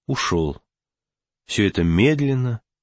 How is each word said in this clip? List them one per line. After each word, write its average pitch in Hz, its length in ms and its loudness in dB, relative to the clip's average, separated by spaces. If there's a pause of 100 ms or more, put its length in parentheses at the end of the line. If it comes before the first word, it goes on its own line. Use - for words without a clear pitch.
ушел. 82 560 -4 (840)
Все 104 200 0
это 90 160 0
медленно, 127 760 0 (220)